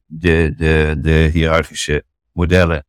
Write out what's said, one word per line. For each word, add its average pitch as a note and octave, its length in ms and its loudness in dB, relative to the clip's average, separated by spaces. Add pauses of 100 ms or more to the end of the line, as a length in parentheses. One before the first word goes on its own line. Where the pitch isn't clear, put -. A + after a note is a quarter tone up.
de, D#2+ 520 0
de, D#2 440 0
de D#2 320 2
hiërarchische D#2+ 680 -2 (280)
modellen E2+ 580 0